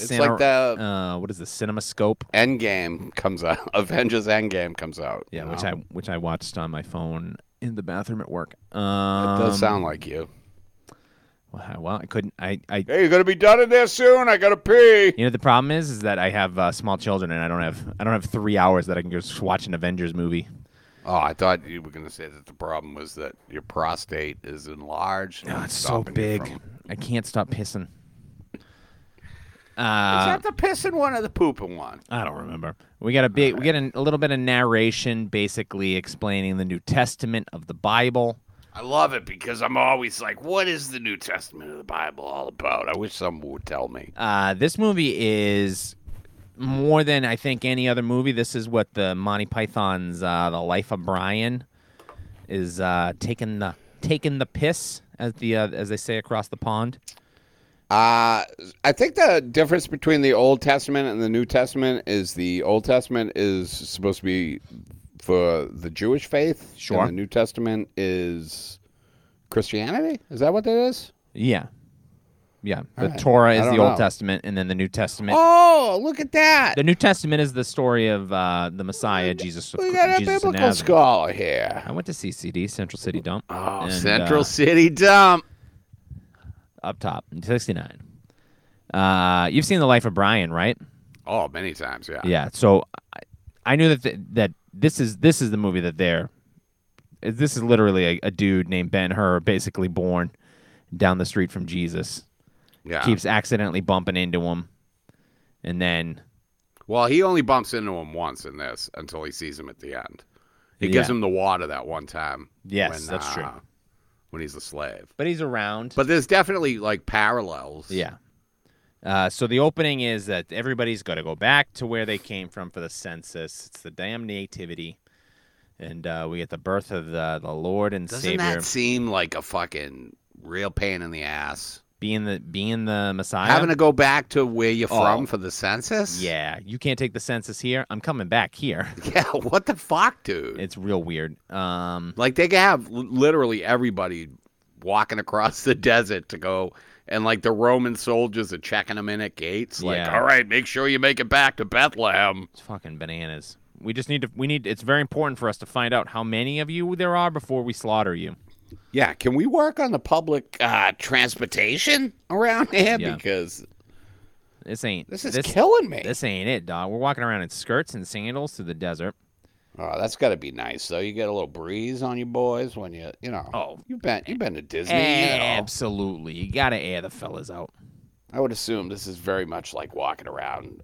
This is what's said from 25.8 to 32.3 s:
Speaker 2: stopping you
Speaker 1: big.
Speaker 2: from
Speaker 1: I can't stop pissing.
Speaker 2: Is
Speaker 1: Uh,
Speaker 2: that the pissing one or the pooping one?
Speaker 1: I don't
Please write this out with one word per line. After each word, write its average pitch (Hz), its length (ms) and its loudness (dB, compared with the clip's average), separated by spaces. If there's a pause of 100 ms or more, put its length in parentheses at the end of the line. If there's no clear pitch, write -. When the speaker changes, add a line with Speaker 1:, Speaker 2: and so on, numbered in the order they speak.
Speaker 2:
stopping - 280 -4
you 113 60 0
Speaker 1:
big. 107 260 -4
Speaker 2:
from 71 140 -14 (280)
Speaker 1:
I 101 60 -10
can't 117 300 -4
stop - 240 -4
pissing. 104 380 -8 (640)
Speaker 2:
Is - 60 -18 (1160)
Speaker 1:
Uh, 101 480 4
Speaker 2:
that 381 180 2
the 415 80 -4
pissing 381 420 -2
one 285 200 0
or 233 80 -4
the 214 80 -6
pooping 104 480 -2
one? 64 220 -14 (100)
Speaker 1:
I 117 140 -4
don't 73 140 -6